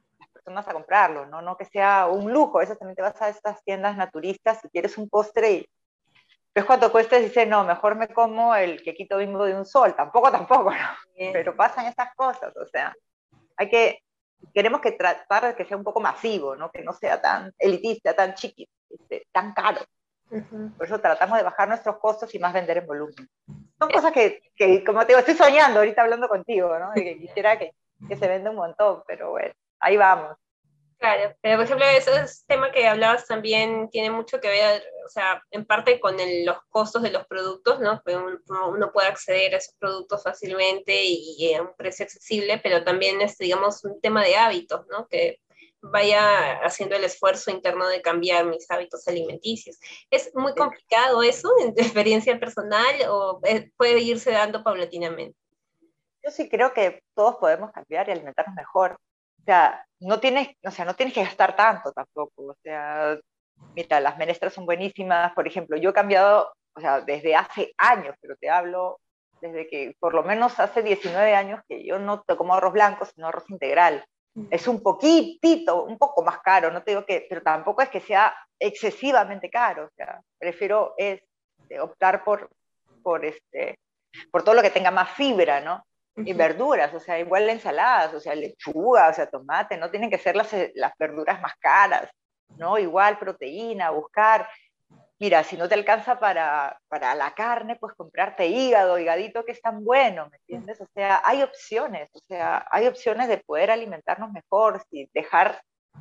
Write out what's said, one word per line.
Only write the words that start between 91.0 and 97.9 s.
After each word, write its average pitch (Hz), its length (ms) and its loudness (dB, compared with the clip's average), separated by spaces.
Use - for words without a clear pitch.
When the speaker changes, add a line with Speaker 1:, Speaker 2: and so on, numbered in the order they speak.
Speaker 1:
más - 160 -10
caras, 185 500 2
¿no? 180 220 -2
Igual 202 400 2
proteína, 190 720 -8
buscar. 208 580 2
Mira, 170 240 4
si 170 140 -10
no 170 120 -4
te 214 60 0
alcanza 220 460 0
para, 160 580 -2
para 131 280 -4
la 143 180 -4
carne, 226 460 -6
pues 214 140 -14